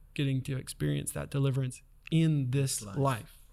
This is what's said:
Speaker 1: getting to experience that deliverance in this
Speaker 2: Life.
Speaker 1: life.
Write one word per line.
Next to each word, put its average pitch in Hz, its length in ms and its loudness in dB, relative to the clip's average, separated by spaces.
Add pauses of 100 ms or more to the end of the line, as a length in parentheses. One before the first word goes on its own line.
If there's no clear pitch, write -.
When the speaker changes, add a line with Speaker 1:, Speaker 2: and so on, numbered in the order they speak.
(140)
Speaker 1:
getting 135 280 0
to 135 140 -4
experience 143 540 -2
that 143 200 -6
deliverance 135 520 0 (300)
in 156 400 4
this 135 320 0
Speaker 2:
Life. 98 120 -8
Speaker 1:
life. 131 420 -2 (140)